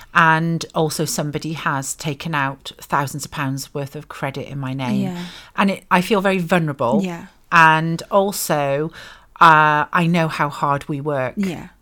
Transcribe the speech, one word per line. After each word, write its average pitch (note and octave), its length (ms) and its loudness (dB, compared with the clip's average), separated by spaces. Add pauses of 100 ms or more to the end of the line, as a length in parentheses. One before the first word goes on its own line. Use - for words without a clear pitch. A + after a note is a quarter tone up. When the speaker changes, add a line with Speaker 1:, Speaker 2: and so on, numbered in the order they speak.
(140)
Speaker 1:
And E3 500 2 (120)
also D#3+ 300 -2
somebody D3+ 480 -6
has C#3 420 -4
taken D#3+ 400 -6
out C3+ 440 -4
thousands C#3+ 460 -4
of - 60 -16
pounds C3+ 420 -6
worth C#3 220 -8
of D3 140 -14
credit C#3 380 -8
in C#3 120 -10
my C3 140 -6
name. C3 280 -2
Speaker 2:
Yeah. F3 240 -8 (320)
Speaker 1:
And G3 140 0
it, - 180 -10
I F3+ 120 4
feel F#3+ 200 0
very F#3+ 160 2
vulnerable. F3 680 0
Speaker 2:
Yeah. F3+ 240 -8 (240)
Speaker 1:
And E3 500 4 (100)
also, D#3+ 800 0 (500)
uh, D3+ 500 8
I F3 160 2
know E3 200 2
how D3+ 220 -2
hard C#3+ 380 -2
we C#3+ 140 -4
work C#3 340 -2
Speaker 2:
Yeah. F#3 320 -4 (140)